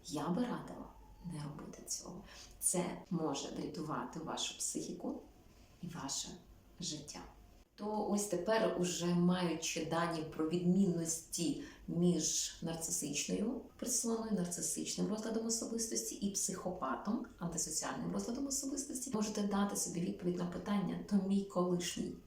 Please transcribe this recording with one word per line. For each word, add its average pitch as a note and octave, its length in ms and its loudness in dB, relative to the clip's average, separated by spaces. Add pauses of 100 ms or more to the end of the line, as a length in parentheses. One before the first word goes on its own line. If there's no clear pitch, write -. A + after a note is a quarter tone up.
Я C#3+ 220 -2
би F#3 140 2
радила - 480 -4 (440)
не D3 100 -6
робити - 440 -10
цього. - 360 -8 (360)
Це F3+ 260 4 (240)
може D#3 460 0
врятувати C#3+ 640 -4
вашу - 380 -4
психіку - 640 -4 (600)
і E3+ 60 -8
ваше - 400 -4 (520)
життя. D3 400 -6 (560)
То G#3+ 340 0
ось G3+ 160 4
тепер, G#3 540 4
уже F3 260 2
маючи F3 800 4
дані E3 380 2 (120)
про D#3+ 140 2
відмінності F3 1120 4 (240)
між E3+ 760 2
нарцисичною E3 1000 -2 (180)
персоною, A3+ 520 0
нарцисичним F3 760 0
розладом A3 400 0
особистості - 680 -2
і G3 160 0
психопатом, - 960 -2 (140)
антисоціальним D#3+ 720 -2
розладом A#3 360 -2
особистості, - 680 -4
можете G#3+ 280 0
дати G3+ 340 2
собі E3+ 240 -2
відповідь F3 380 0
на F3 80 0
питання: F3+ 540 0 (100)
то G3+ 60 4
мій G3 280 4
колишній F3+ 720 0 (120)